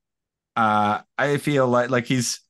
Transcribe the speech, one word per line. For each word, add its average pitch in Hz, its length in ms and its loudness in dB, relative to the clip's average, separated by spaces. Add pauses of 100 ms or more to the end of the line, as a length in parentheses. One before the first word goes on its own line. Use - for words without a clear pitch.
(560)
uh, 107 460 0 (160)
I 143 200 0
feel 139 300 0
like, 120 220 2
like, 120 160 -2
he's, 127 440 -2